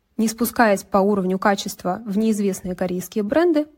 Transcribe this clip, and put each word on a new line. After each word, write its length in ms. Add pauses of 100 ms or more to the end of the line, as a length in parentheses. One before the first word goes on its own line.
(160)
не 120
спускаясь 560
по 140
уровню 400
качества 680
в 100
неизвестные 580
корейские 500
бренды 420 (120)